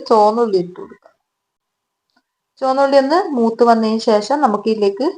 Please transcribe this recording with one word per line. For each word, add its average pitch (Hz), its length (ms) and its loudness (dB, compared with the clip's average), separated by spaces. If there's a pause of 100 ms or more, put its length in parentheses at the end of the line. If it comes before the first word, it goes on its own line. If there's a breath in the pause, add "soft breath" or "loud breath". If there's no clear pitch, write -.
ചുവന്നുള്ളി 214 540 2
ഇട്ട് 175 180 -8
കൊടുക്കാം. - 380 -20 (1500)
ചുവന്നുള്ളി 269 360 0
ഒന്ന് 277 200 2 (120)
മൂത്ത് 233 340 0
വന്നതിന് 220 380 2
ശേഷം 214 380 0
നമുക്ക് 208 300 -2
ഇതിലേക്ക് 208 480 -2